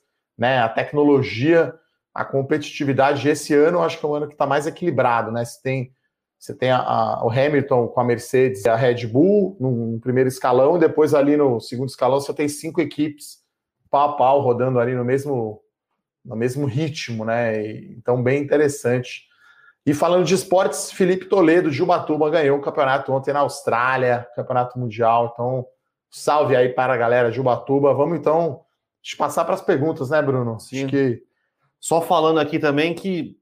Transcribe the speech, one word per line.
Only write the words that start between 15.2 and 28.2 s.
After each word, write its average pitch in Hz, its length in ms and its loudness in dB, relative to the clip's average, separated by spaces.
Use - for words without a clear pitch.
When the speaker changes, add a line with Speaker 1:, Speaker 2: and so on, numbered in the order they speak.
Speaker 1:
no 110 120 -12
mesmo 127 320 -2
ritmo, 120 580 -6
né? 113 360 -2
E, - 360 -12
então, 123 240 -2
bem 131 200 0
interessante. 139 800 -2
E 147 120 2
falando 175 280 2
de 170 120 2
esportes, 190 560 0
Felipe 185 340 0
Toledo, 170 460 4
de 131 100 -4
Ubatuba, 156 480 0
ganhou 147 300 2
o - 20 -8
campeonato 139 500 -2
ontem 135 220 -2
na 143 60 0
Austrália, 123 960 0
campeonato 123 420 -4
mundial. 117 560 0
Então, 127 320 -4
salve 143 440 0
aí 127 140 4
para 127 240 0
a 123 40 0
galera 120 340 2
de 120 100 -4
Ubatuba. 135 540 0
Vamos, 151 240 0
então, 160 420 -2